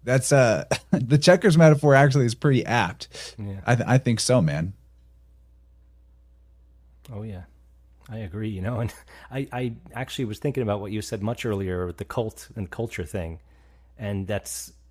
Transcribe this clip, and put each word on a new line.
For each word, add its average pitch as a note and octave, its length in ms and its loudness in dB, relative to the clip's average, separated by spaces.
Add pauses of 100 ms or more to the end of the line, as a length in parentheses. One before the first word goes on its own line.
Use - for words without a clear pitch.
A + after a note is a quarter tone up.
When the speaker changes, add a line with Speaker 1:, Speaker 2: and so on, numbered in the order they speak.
Speaker 1:
that's, B2+ 280 0
uh, A#2 320 4 (140)
<laughs> - 120 -10
the C3 260 2
checkers F3 400 6
metaphor D3+ 380 8
actually C3+ 320 6
is A#2 80 0
pretty C3+ 320 2
apt. A2 420 -2 (300)
Speaker 2:
Yeah. G2 260 -10
Speaker 1:
I A#2+ 120 2
th-, A#2 120 -4
I B2 80 4
think A#2+ 240 0
so, B2 220 2
man. D#2+ 320 -2 (2500)
Speaker 2:
Oh G#2 100 -10
yeah, G2 200 -12 (640)
I A2 100 -12
agree. G#2+ 320 -8
You F#2+ 120 -8
know, A2 180 -4
and A#2 120 -4 (200)
<laughs> - 180 -20
I, C3+ 220 -8
I B2 200 -4 (220)
actually B2+ 320 -6
was G#2 120 -8
thinking C3+ 240 -4
about G#2 180 -2
what G2+ 120 -10
you G#2+ 100 -6
said G#2 200 -8
much A2+ 220 -6
earlier F#2+ 420 -4
with F2 120 -10
the G2+ 60 -10
cult - 520 -8
and F#2+ 140 -8
culture A2+ 340 -8
thing, E2 360 -8 (580)
and G2+ 280 -6
that's - 460 -8 (180)